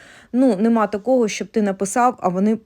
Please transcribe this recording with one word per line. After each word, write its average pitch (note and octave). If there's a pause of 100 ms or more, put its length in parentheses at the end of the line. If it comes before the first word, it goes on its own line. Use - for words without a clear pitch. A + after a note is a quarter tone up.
(320)
ну, A#3+
нема A3+
такого, A3
щоб F#3+
ти A3
написав, G#3
а F3+
вони G#3